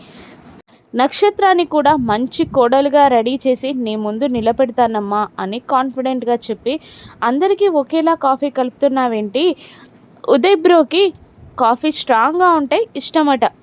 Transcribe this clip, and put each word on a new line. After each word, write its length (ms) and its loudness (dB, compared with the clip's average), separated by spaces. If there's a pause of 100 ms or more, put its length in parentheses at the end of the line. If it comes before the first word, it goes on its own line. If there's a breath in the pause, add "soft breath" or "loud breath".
(960 loud breath)
నక్షత్రాన్ని 720 2
కూడా 280 2 (100)
మంచి 420 -2
కోడలుగా 640 2
రెడీ 280 0
చేసి 400 -2
నీ 200 -6
ముందు 300 -4
నిలబెడతానమ్మా" 960 -2 (160)
అని 200 -6 (100)
కాన్ఫిడెంట్గా 720 -2
చెప్పి, 340 -6 (480 loud breath)
"అందరికీ 520 0
ఒకేలా 440 0
కాఫీ 320 -2
కలుపుతున్నావేంటి? 920 -2 (800 loud breath)
ఉదయ్ 380 2
బ్రోకి 420 4 (540)
కాఫీ 340 0
స్ట్రాంగ్గా 600 0
ఉంటే 260 0 (180)
ఇష్టమట, 480 0 (180)